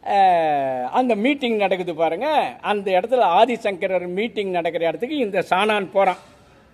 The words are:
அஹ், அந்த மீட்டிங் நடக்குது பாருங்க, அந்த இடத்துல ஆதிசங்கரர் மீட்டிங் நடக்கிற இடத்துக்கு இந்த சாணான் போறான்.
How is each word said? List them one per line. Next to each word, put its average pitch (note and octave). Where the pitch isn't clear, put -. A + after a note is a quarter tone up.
அஹ், D#3+
அந்த A3+
மீட்டிங் A#3
நடக்குது F#3
பாருங்க, F3+
அந்த G3
இடத்துல G#3+
ஆதிசங்கரர் F#3+
மீட்டிங் G3
நடக்கிற E3+
இடத்துக்கு B3
இந்த G3
சாணான் G#3
போறான். F#3+